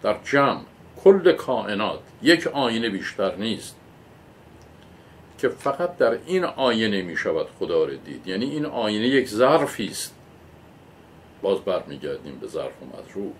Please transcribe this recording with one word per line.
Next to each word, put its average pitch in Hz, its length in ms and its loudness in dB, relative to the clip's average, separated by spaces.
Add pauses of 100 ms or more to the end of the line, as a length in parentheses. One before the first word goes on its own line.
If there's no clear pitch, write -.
در 107 220 0
جمع 135 360 2 (440)
کل 185 280 8
کائنات 104 680 -2 (220)
یک 160 240 4
آینه 117 420 -2
بیشتر 95 480 -4
نیست 104 400 -8 (1600)
که 131 100 0
فقط 175 480 -4
در 117 300 2
این 180 180 0
آینه 110 580 0
می‌شود 82 440 -2 (120)
خدا 80 260 2
رو 69 120 -4
دید. 69 300 -14
یعنی 95 180 -4
این 147 220 -4
آینه 113 420 0
یک 135 200 4
ظرفی 131 580 2
است. - 280 -10 (1300)
باز 95 160 0
برمیگردیم 69 800 -6
به 58 80 -12
ظرف 67 360 -8
و - 40 -16
مظروف. - 540 -12